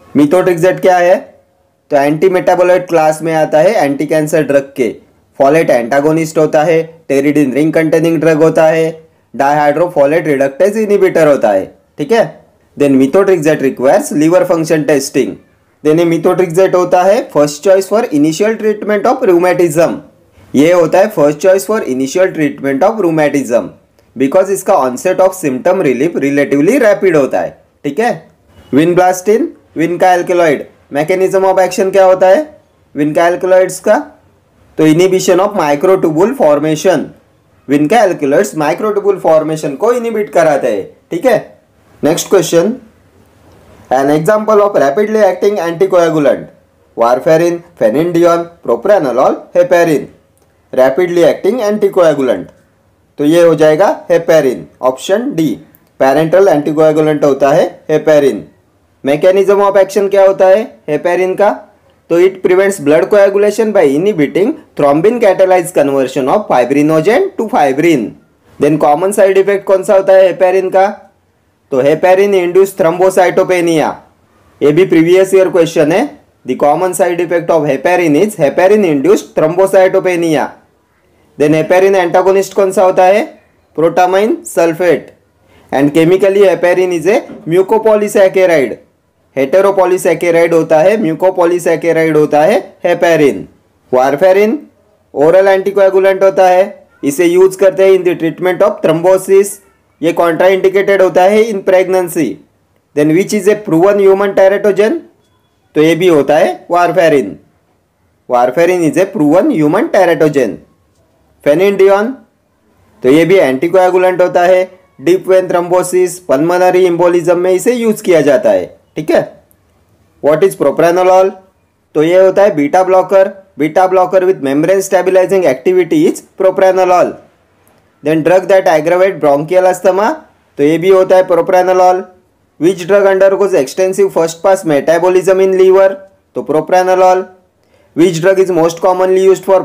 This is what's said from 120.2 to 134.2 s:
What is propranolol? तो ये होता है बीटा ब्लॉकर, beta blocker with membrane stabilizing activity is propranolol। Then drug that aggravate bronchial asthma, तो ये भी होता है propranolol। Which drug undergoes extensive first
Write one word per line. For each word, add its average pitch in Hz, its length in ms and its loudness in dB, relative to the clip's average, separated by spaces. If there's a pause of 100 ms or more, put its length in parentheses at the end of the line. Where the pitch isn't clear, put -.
What 151 260 2
is - 120 -6
propranolol? 180 680 2 (640)
तो 151 80 0
ये 175 220 2
होता 190 180 2
है 208 140 2
बीटा 147 280 0
ब्लॉकर, 185 480 0 (280)
beta 160 300 0
blocker 185 380 0
with 156 180 -2
membrane 165 360 0
stabilizing 185 720 0
activity 180 580 0
is - 100 -14 (180)
propranolol। 185 720 2 (920)
Then 156 180 -2
drug 175 260 0
that 190 180 2 (120)
aggravate 175 420 -2
bronchial 156 540 0
asthma, 196 400 -2 (440)
तो 143 60 0
ये 160 140 0
भी 180 100 -2
होता 185 280 4
है 185 120 2
propranolol। 185 720 0 (580)
Which 175 260 -2
drug 196 240 2
undergoes 190 480 0
extensive 190 540 -2
first 165 300 -4